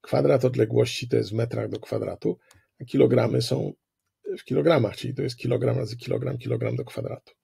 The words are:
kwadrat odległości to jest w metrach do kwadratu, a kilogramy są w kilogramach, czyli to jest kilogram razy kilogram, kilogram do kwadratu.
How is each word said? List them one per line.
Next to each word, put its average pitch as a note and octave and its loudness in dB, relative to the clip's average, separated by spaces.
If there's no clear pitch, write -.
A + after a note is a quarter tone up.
kwadrat C#3 4
odległości A#2+ 2
to B2 0
jest G#2 0
w G#2 -6
metrach A2+ -4
do G#2+ -8
kwadratu, A2 -4
a B2+ -12
kilogramy B2 4
są - -2
w - -16
kilogramach, C#3+ 2
czyli B2 -6
to - -6
jest - -4
kilogram A#2+ 0
razy A#2+ -6
kilogram, - -4
kilogram A#2 -4
do B2 -6
kwadratu. - -10